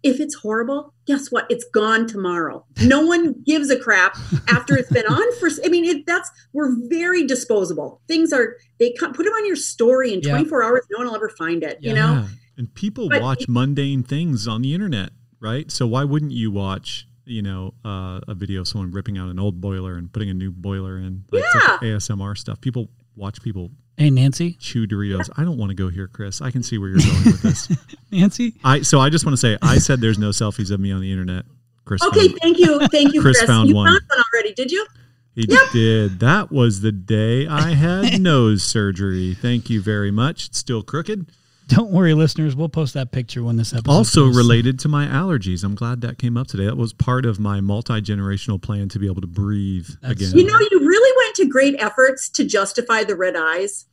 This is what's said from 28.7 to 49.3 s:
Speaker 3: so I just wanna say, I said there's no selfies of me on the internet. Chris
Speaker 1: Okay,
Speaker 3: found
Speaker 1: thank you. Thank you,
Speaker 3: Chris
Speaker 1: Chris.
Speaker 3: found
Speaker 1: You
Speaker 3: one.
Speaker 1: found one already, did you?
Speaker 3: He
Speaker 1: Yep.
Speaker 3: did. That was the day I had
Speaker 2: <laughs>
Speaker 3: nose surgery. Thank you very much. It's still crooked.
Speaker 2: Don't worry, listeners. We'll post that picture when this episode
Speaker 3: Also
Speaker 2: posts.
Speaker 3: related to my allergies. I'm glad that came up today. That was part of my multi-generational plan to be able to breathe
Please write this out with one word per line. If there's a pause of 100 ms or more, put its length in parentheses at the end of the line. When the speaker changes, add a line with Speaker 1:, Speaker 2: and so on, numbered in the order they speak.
Speaker 3:
so
I
just
wanna
say,
I
said
there's
no
selfies
of
me
on
the
internet. (400)
Chris
Speaker 1:
Okay,
Speaker 3:
found
Speaker 1:
thank
you. (120)
Thank
you,
Speaker 3:
Chris
Speaker 1:
Chris.
Speaker 3:
found
Speaker 1:
You
Speaker 3:
one.
Speaker 1:
found
one (100)
already,
did
you? (480)
Speaker 3:
He
Speaker 1:
Yep. (120)
Speaker 3:
did.
That
was
the
day
I
had
Speaker 2:
<laughs>
Speaker 3:
nose
surgery.
Thank
you
very
much.
It's
still
crooked. (380)
Speaker 2:
Don't
worry,
listeners.
We'll
post
that
picture
when
this
episode
Speaker 3:
Also
Speaker 2:
posts.
Speaker 3:
related
to
my
allergies.
I'm
glad
that
came
up
today.
That
was
part
of
my
multi-generational
plan
to
be
able
to
breathe (140)